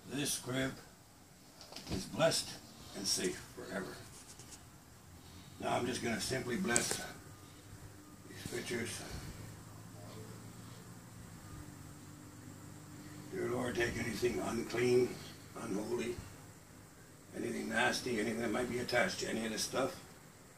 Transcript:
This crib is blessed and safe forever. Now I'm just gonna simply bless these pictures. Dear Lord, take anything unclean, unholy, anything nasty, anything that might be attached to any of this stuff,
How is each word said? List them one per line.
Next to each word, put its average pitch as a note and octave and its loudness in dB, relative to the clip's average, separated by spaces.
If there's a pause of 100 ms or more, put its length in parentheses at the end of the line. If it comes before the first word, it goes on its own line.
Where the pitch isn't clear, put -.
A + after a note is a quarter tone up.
(120)
This C3+ 2
crib C3 2 (1200)
is - 0
blessed - 6 (460)
and - -2
safe - 4 (140)
forever. F#2+ -4 (1600)
Now - 2
I'm B2 4
just A#2+ 2
gonna A2+ 2
simply A#2+ 2
bless A2 4 (1300)
these - -8
pictures. A#2+ 0 (4000)
Dear G#3 2
Lord, B2 2
take - 4
anything A#2 4
unclean, A#2+ 8 (520)
unholy, A2+ 0 (1200)
anything A2 0
nasty, A#2 6
anything A2+ 4
that A2+ 4
might A#2+ 4
be B2 2
attached A#2+ 4
to - 0
any A2+ 2
of A2 2
this G#2 0
stuff, C3 2 (640)